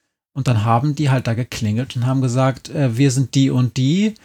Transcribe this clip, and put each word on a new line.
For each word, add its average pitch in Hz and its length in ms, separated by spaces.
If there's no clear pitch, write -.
Und 135 140
dann 110 180
haben 120 300
die 143 160
halt 131 160
da 117 80
geklingelt 120 600
und 120 100
haben 131 160
gesagt, 131 460
äh, 127 280
„Wir 139 140
sind 127 240
die 135 160
und 127 260
die 185 380